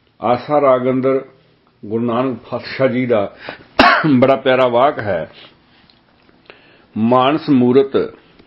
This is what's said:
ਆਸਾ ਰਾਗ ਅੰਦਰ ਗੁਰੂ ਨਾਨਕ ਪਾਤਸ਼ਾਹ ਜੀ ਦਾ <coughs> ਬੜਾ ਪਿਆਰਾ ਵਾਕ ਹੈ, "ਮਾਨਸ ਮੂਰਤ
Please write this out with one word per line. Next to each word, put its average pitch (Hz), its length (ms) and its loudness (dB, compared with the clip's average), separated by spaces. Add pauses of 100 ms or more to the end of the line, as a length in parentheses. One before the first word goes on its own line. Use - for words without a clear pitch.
(220)
ਆਸਾ 123 400 -2
ਰਾਗ 127 280 2
ਅੰਦਰ 131 360 -2 (600)
ਗੁਰੂ 113 200 -4
ਨਾਨਕ 120 340 -4 (120)
ਪਾਤਸ਼ਾਹ 131 360 -4
ਜੀ 123 180 -4
ਦਾ 107 300 -2 (360)
<coughs> - 480 2
ਬੜਾ 131 160 4
ਪਿਆਰਾ 127 320 0
ਵਾਕ 131 320 0
ਹੈ, 92 320 -6 (1700)
"ਮਾਨਸ 127 520 2
ਮੂਰਤ 123 640 2 (320)